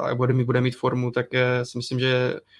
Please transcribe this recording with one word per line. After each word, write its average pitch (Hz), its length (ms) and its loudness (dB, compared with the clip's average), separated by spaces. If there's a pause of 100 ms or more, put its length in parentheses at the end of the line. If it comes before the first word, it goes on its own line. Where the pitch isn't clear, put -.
a - 120 -2
bude 123 200 2
mít, 127 100 2
bude 123 160 2
mít 123 160 0
formu, 123 340 -2
tak, 120 240 -4
eh, 123 300 2
si 123 140 -10
myslím, 123 220 -4
že 127 340 2 (240)